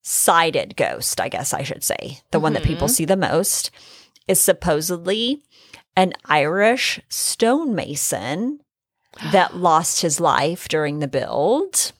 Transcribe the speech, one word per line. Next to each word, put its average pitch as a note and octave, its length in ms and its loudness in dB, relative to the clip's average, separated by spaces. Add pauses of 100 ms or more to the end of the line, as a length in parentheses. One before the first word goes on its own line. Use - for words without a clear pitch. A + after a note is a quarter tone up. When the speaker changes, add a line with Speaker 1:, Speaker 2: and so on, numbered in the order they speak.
Speaker 1:
cited E3 720 0
ghost, - 460 -4
I - 80 -4
guess - 240 -6
I C#3 100 -4
should - 200 -8
say, - 360 -6 (120)
the E3 80 2
one D#3 140 2
that D3 100 -2
people D#3 240 0
Speaker 2:
Mm-hmm. A#3+ 80 2
Speaker 1:
see D#3+ 100 0
the F#3+ 100 4
most, F3 560 0 (560)
is F#3 140 2
supposedly F3+ 1000 0 (520)
an F#3 180 2 (120)
Irish F3+ 840 2
stonemason A3 1500 -2 (640)
Speaker 2:
<gasps> D#3 80 -4
Speaker 1:
that F3+ 240 4
lost E3+ 460 2
his D#3+ 180 0
life E3 480 2
during D3+ 320 -2
the D3 80 -2
build. F#3 920 -2